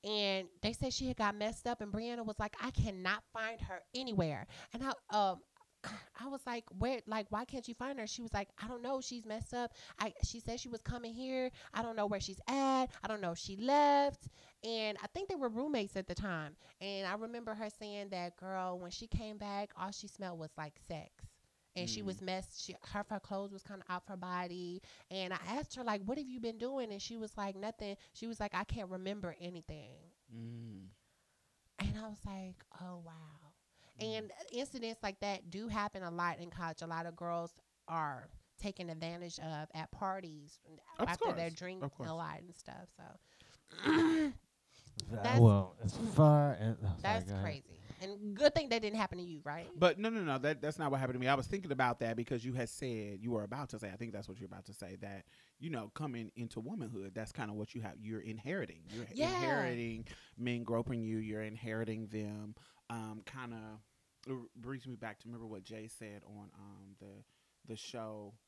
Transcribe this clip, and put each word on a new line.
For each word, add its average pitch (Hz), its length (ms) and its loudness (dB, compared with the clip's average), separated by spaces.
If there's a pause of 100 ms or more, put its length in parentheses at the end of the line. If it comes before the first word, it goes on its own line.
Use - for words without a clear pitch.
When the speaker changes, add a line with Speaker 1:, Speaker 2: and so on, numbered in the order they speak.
Speaker 1:
And 196 440 4 (140)
they 226 100 4
said 247 200 0
she 262 140 0
had 254 100 0
got 208 200 4
messed 214 280 -2
up, 240 160 0
and 208 120 -4
Brianna 233 340 -2
was 214 140 -4
like, 214 200 -2
"I 262 120 -2
cannot 196 500 2 (100)
find 226 280 -2
her 185 180 -4 (160)
anywhere." 185 540 0 (240)
And 240 100 -4
I, 269 60 0 (280)
um, 190 220 4 (460)
<sighs> - 360 -10
I 247 60 -8
was 269 180 -6
like, 240 200 -4 (120)
"Where, 240 300 2
like, 214 220 -2
why 214 160 -2
can't 247 240 -8
you 233 60 -6
find 269 260 -6
her?" 214 80 -4
She - 120 -6
was 226 140 -6
like, 202 140 0 (120)
"I 214 60 -6
don't 240 160 -6
know. 262 180 0
She's 240 240 -8
messed 220 300 -6
up. 240 160 0 (300)
I," 202 120 0 (120)
she - 160 -2
said 233 180 -4
she 254 100 -8
was 233 140 -6
coming 240 320 -4
here. 254 380 0 (200)
"I 220 100 0
don't 233 120 -2
know 214 120 4
where 208 120 2
she's 190 300 -6
at. 262 380 6 (180)
I - 20 0
don't 214 140 0
know 180 100 2
if 170 80 -2
she 196 160 -6
left." 285 720 8 (380)
And 214 400 0
I - 100 -6
think 381 140 -2
they 381 80 0
were 269 120 2
roommates 233 480 0
at 190 120 -2
the 175 80 -2
time. 160 400 -2 (240)
And 196 260 -2
I 185 80 0
remember 226 400 -4
her 214 140 -4 (100)
saying 202 320 -6
that, 175 260 -4
girl, 185 440 -2
when 175 100 -8
she 226 160 -8
came 214 320 -2
back, 202 320 -4 (100)
all 190 120 -4
she 202 160 -10
smelled 180 320 -8
was, 156 180 -8
like, 151 160 -8 (140)
sex. 160 240 -8 (600)
And - 140 -2
she 214 140 -2
Speaker 2:
Mm. - 20 -6
Speaker 1:
was 190 160 -2
messed. 185 460 -4
She, 180 80 -10 (180)
her, 208 160 -2
her 214 100 -4
clothes 196 320 -6
was 190 120 -12
kinda 196 260 -12
off 180 180 -4
her 196 100 -8
body. 180 680 -4 (280)
And 185 220 -2
I 175 60 -2 (100)
asked 262 280 -2
her, 254 60 -6
like, 208 220 0
"What 247 140 0
have 285 80 -4
you 254 120 -6
been 226 200 -4
doing?" 247 340 -2
And 202 80 -6
she 233 160 -6
was 220 180 -6
like, 196 220 -2
"Nothing." 202 400 -4 (160)
She - 140 -8
was 226 140 -6
like, 208 140 -2
"I 190 100 0
can't 202 260 -4
remember 185 500 -4
anything." 156 560 -10 (340)
Speaker 2:
Mm. 113 580 -10 (920)
Speaker 1:
And 208 200 2
I 220 120 -8
was 214 160 -12
like, 190 360 -8 (200)
"Oh, 180 160 -10
wow." 160 540 -18 (500)
Speaker 2:
Mm. 220 160 0
Speaker 1:
And 214 140 -6 (200)
incidents 240 500 -4
like 196 180 -2
that 202 280 -2
do 196 200 -6
happen 208 340 -2
a 170 80 -4
lot 175 300 2
in 175 100 -10
college. 170 320 -6
A 165 40 -6
lot 165 200 -2
of 170 100 -8
girls 170 380 -2 (340)
are 147 400 -2 (320)
taken 190 300 -4
advantage 170 480 -6
of 156 360 -6
at 160 180 -6
parties 175 680 -4 (380)
Speaker 2:
Of - 100 2
Speaker 1:
after 370 240 2
they're 170 160 0
Speaker 2:
course. 165 60 -4
Speaker 1:
drinking 180 300 -6
Speaker 2:
Of 139 100 -2
course. 135 160 -4
Speaker 1:
a 160 40 -2
lot 160 260 -4
and 175 140 -16
stuff. - 320 -14 (120)
So - 60 -16 (800)
<clears throat> 320 480 8 (800)
Speaker 3:
That, 107 140 -2
Speaker 1:
That's, 170 160 10
Speaker 3:
well, 101 340 12 (100)
as - 120 0 (180)
far 147 460 12
as, 110 220 4
oh, 104 40 2
sorry, 87 160 4
Speaker 1:
that's 202 220 2
Speaker 3:
go 185 80 -4
ahead. 98 120 2
Speaker 1:
crazy. 143 200 -2 (380)
And 202 320 -6
good 294 200 8
thing 302 160 4
that 233 120 4
didn't 214 160 2
happen 185 200 2
to 180 60 -4
you, 160 200 -8
right? 165 220 -4 (100)
Speaker 2:
But 175 220 8
no, 214 120 2
no, 226 100 2
no. 151 180 4
That, 139 220 4
that's 147 180 0
not 151 120 4
what 135 100 4
happened 127 140 2
to 123 60 0
me. 127 80 4
I 139 60 10
was 131 120 2
thinking 185 260 -2
about 127 280 4
that 113 160 2
because 120 280 0
you 127 80 0
had 123 160 0
said, 107 520 -4
you 117 100 -2
were 110 140 2
about 131 260 -6
to 110 80 -6
say, 101 140 -6
I 95 40 -10
think 113 160 -6
that's 101 160 -6
what 92 100 -10
you're 98 100 -8
about 92 180 -12
to 98 80 -16
say, 95 260 -10
that, 98 240 -10 (340)
you 160 120 -6
know, 135 240 -4
coming 120 420 -6
into 117 240 -6
womanhood, 113 540 -6
that's 110 180 -6
kinda 107 220 -4
what 104 200 -6
you 123 60 -6
have. 101 200 -6
You're 110 200 -6
inheriting. 110 600 -6 (120)
You're 117 200 -6
Speaker 1:
Yeah. 294 140 2
Speaker 2:
inheriting 127 800 0 (300)
men 120 280 0
groping 117 380 2
you. 110 160 0
You're 107 240 -2
inheriting 110 640 -2
them. 107 460 -4 (360)
Um, 110 340 -6
kinda, 110 560 -10 (460)
it 135 100 -2 (200)
brings 123 300 -8
me 123 100 -8
back 107 240 -8
to 113 80 -16
remember 117 180 -8
what 104 180 -8
Jay 110 240 -10
said 104 380 -12
on, 104 280 -14
um, 98 460 -18
the, 101 240 -16 (420)
the 117 100 -8
show 107 580 -10 (120)